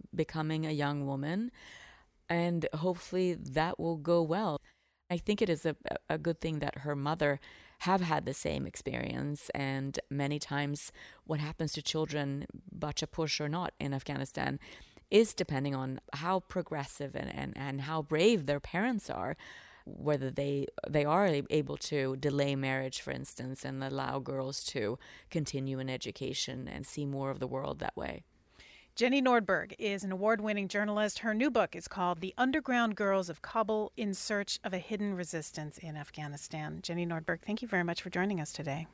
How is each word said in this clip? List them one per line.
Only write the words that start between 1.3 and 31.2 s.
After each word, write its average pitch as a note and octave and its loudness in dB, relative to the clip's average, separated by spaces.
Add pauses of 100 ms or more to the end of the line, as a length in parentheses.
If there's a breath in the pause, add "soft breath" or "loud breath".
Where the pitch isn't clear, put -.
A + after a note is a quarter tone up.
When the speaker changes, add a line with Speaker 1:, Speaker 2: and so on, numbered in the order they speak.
Speaker 1:
and E3+ 2
hopefully F3+ 2
that C#3+ 0
will E3 0
go E3+ 6
well. E3 2 (500 soft breath)
I F3 0
think G#3 2
it G#3 6
is D#3+ 2
a, D3+ 2 (340)
a D#3 2
good D#3 -2
thing D#3+ -2
that C#3+ -2
her C#3+ -2
mother C#3+ 2 (380 loud breath)
have F#3+ 4
had E3 2
the C3+ -2
same C#3+ 0
experience, B2+ -4
and C3+ -2 (120)
many C#3+ 0
times C#3+ -2 (320 loud breath)
what D#3 0
happens D3+ -2
to D3+ -4
children, D3 0 (260)
bacha D3+ -4
push - 0
or D3+ 0
not, E3+ -2
in C#3 -2
Afghanistan C3+ -2 (520 loud breath)
is G#3+ 6
depending C#3+ 0
on C3 -4 (140)
how F3 0
progressive C#3+ -4
and, C#3 -4
and, - -4
and C#3 -4
how D#3 -2
brave D#3+ 6
their C#3+ 2
parents G#3+ -2
are, A#2 -2 (480 loud breath)
whether C3+ 0
they, C#3+ 0 (220)
they D3 4
are F3 6
a-, D3 4
able C#3+ 2
to C3+ 0
delay C#3 2
marriage, C3+ 0
for C3+ -6
instance, C3 -6
and C3+ -4
allow C3+ -2
girls C3+ -4
to A#2 0 (320 loud breath)
continue C3+ -2
in C3 -4
education C3 -4
and D3 -8
see D3 -4
more C#3 -2
of C3+ -4
the C3 -2
world C3+ -2
that - -4
way. - -6 (760 loud breath)
Speaker 2:
Jenny B3+ 4
Nordberg A3 4
is G3+ -2
an F#3+ -2
award-winning G#3 2
journalist. G#3 0
Her A3 0